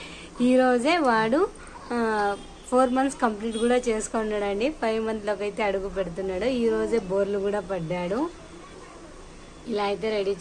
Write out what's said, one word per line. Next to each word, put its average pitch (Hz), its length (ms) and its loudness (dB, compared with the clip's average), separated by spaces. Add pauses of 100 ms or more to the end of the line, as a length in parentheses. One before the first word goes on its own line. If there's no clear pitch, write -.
(420)
ఈరోజే 254 560 6
వాడు, 247 500 4 (460)
ఆ, 214 420 0 (360)
ఫోర్ 254 180 6
మంత్స్ 262 320 2
కంప్లీట్ 220 360 0
కూడా 240 200 4
చేసుకున్నాడండి. 214 920 0
ఫైవ్ 220 360 -2
మంత్లోకి 208 380 -2
అయితే 208 200 -4
అడుగు 196 260 0
పెడుతున్నాడు. 185 560 -4
ఈరోజే 226 540 2
బోర్లు 196 400 0
కూడా 202 200 0
పడ్డాడు. 180 720 -2 (1400)
ఇలా 208 160 0
అయితే 202 260 0
రెడీ 202 320 0